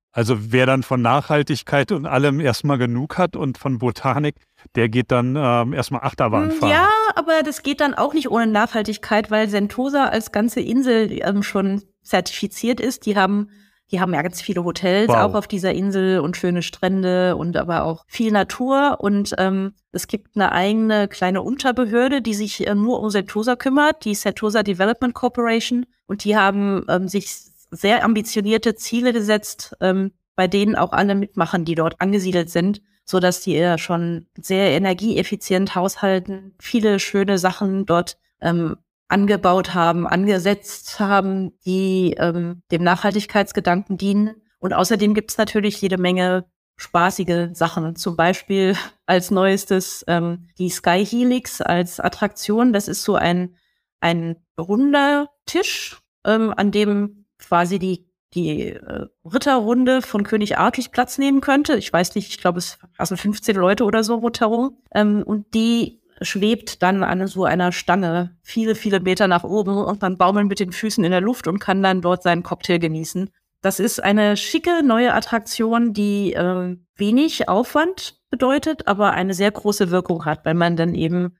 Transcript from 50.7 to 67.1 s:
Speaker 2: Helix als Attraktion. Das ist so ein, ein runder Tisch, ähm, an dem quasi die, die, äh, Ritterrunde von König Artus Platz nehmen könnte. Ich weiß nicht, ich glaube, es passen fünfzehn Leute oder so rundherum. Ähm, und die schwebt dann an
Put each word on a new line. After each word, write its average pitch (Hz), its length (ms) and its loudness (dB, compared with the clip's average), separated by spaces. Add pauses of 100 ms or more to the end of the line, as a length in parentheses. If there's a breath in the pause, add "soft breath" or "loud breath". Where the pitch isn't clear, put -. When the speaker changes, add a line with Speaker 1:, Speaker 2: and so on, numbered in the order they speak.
Speaker 2:
Helix 247 560 -2
als 175 400 -2
Attraktion. 214 720 0
Das 202 140 -2
ist - 160 -6
so 196 120 0
ein, 180 400 0 (460)
ein 165 360 -2 (220)
runder 285 680 2 (160)
Tisch, - 540 -4 (260)
ähm, 220 300 2
an 202 160 0
dem 202 540 -2 (120)
quasi 175 420 0
die, 180 280 -4 (260)
die, 151 340 -4
äh, - 400 -12 (180)
Ritterrunde 247 800 2
von 202 200 -2
König 208 340 -2
Artus 233 320 0
Platz - 280 -2
nehmen 277 240 2
könnte. 285 340 2
Ich - 160 -4
weiß 175 240 0
nicht, 202 140 -6
ich - 80 -12
glaube, 175 220 0
es - 180 -10 (180)
passen 185 220 -4
fünfzehn 208 400 -2
Leute 190 260 4
oder 220 200 2
so 226 120 -2
rundherum. 233 640 0 (160)
Ähm, 208 320 2
und 208 280 -4
die 226 460 0 (240)
schwebt 208 600 -2
dann 185 200 2
an 185 220 0